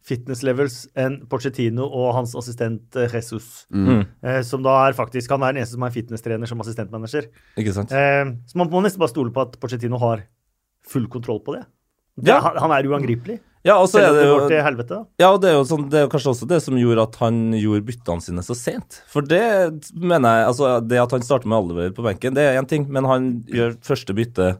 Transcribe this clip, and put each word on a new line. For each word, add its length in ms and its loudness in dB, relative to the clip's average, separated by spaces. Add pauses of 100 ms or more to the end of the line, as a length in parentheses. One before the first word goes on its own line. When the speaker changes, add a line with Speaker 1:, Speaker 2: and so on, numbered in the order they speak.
Speaker 1:
fitness 400 -8
levels 380 -2 (180)
enn 140 -2 (180)
Pochettino 560 -2
og 240 -2
hans 240 -4
assistent, 540 -8 (100)
eh, 80 0
Jesus. 540 -10 (100)
Speaker 2:
Mm. 160 2
Speaker 3:
Mm. 140 4 (180)
Speaker 1:
Eh, 240 -2
som 180 -6
da 120 4 (100)
er 80 4
faktisk, 400 -4
han 160 0
er 60 -2
den 80 -4
eneste 160 -8
som 100 -4
er 60 -8
fitnesstrener 560 -6
som 100 -8
assistentmanager. 680 -8 (260)
Speaker 3:
Ikke 160 -2
sant? 240 -4
Speaker 1:
Eh, 300 2 (180)
så 160 -6
man 80 2
må 160 0
nesten 160 -2
bare 140 0
stole 180 -2
på 140 -2
at 160 -20
Pochettino 400 -6
har 240 -2 (580)
full 240 -4
kontroll 320 -8
på 160 -10
det. 60 -14 (580)
Det 140 6
Speaker 3:
Ja. 100 4
Speaker 1:
han, 160 -2
han 160 2
er 160 2
uangripelig. 460 -4 (260)
Speaker 3:
Ja, 160 6
og 80 6
så 80 2
Speaker 1:
Selv 80 8
Speaker 3:
er 60 6
Speaker 1:
om 40 6
Speaker 3:
det 60 6
Speaker 1:
det 80 6
Speaker 3:
jo 80 6
Speaker 1:
går 140 2
til 160 4
helvete, 260 -2
da. 60 -6 (260)
Speaker 3:
Ja, 80 8
og 80 4
det 80 4
er 80 6
jo 80 6
sånn, 240 -2
det 80 0
er 80 6
jo 80 0
kanskje 220 0
også 180 -8
det 80 4
som 160 -2
gjorde 320 4
at 140 -18
han 160 2 (180)
gjorde 320 0
byttene 320 -6
sine 240 -8
så 100 -8
sent. 440 -8 (100)
For 160 -2
det 160 2 (560)
mener 400 2
jeg, 160 4
altså, 220 0 (100)
det 160 2
at 160 0
han 80 -4
starter 240 -2
med 140 2
Alderweireld 340 -4
på 80 -8
benken, 320 -4
det 80 2
er 160 2
en 80 -6
ting, 240 -2
men 160 0
han 220 2 (180)
gjør 320 -2
første 320 -4
bytte 480 0